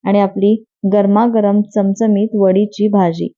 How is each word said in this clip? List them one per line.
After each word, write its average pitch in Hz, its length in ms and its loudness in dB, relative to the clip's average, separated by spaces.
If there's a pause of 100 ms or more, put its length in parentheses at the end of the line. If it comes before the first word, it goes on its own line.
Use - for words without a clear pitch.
आणि 196 160 0
आपली 202 440 0 (300)
गरमागरम 208 680 0
चमचमीत 208 720 -2
वडीची 202 520 0
भाजी. 175 500 -2